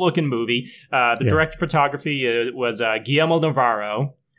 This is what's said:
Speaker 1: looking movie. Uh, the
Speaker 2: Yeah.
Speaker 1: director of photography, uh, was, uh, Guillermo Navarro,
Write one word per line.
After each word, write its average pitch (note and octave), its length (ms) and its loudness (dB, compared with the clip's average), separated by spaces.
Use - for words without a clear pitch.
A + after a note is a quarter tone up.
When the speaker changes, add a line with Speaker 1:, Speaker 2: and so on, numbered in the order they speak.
Speaker 1:
looking E3 220 2
movie. A#2+ 440 -2
Uh, A#2+ 240 2
the C3 80 -2
Speaker 2:
Yeah. A#2 60 2
Speaker 1:
director D#3 240 2
of - 60 -16
photography, C#3+ 680 0
uh, A#2 260 0
was, A#2 280 -2
uh, A2 200 0
Guillermo D#3 380 2
Navarro, B2 760 0